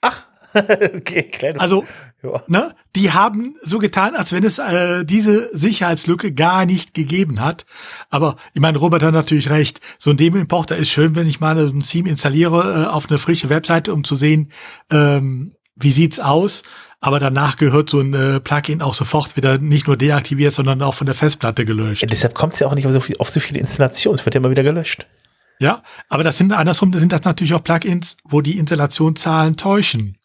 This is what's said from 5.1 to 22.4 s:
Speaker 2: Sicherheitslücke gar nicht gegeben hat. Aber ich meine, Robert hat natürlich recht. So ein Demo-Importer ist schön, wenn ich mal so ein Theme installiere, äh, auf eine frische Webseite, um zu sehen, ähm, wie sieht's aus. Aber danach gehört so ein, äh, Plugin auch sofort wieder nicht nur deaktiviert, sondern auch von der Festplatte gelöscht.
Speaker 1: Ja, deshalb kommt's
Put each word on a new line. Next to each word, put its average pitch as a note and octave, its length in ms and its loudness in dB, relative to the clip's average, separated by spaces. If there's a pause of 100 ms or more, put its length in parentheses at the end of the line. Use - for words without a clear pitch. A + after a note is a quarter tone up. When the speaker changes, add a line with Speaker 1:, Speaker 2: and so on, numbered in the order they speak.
Speaker 2:
Sicherheitslücke F3 760 -2
gar F3 320 2
nicht F3 300 -2
gegeben D#3 460 -2
hat. D#3+ 260 -4 (420)
Aber D3 280 0 (180)
ich D3 60 -2
meine, D#3 180 2
Robert D#3+ 240 2
hat D#3 100 4
natürlich D3+ 380 0
recht. D3+ 300 0 (180)
So - 120 0
ein D3 60 4
Demo-Importer E3+ 580 0
ist D#3 140 -2
schön, D#3 260 2
wenn E3 140 0
ich D3 100 -2
mal D#3 300 0
so C3+ 60 -4
ein C#3+ 80 -2
Theme F3 260 -2
installiere, E3 760 0
äh, - 0 -
auf D#3 240 -4
eine D3 80 2
frische D#3+ 320 -2
Webseite, E3 420 0
um D3 120 -2
zu C#3+ 120 -2
sehen, D3+ 340 2 (400)
ähm, C#3+ 640 0 (220)
wie C#3 160 2
sieht's D3+ 260 2
aus. D#3+ 440 0 (380)
Aber C#3 200 0
danach C#3 360 0
gehört D3 340 2
so C#3+ 100 2
ein, C3+ 140 0
äh, C3+ 260 0
Plugin D3+ 420 -4
auch C3+ 120 -2
sofort C#3+ 420 -2
wieder C3+ 220 2
nicht D3 280 2
nur C#3 100 2
deaktiviert, C#3+ 580 0
sondern C3+ 280 0
auch C#3 120 0
von C#3 120 -4
der C3 80 -2
Festplatte B2 520 -2
gelöscht. G#2+ 360 -2
Speaker 1:
Ja, A#2 60 -2
deshalb A2+ 260 0
kommt's - 240 -2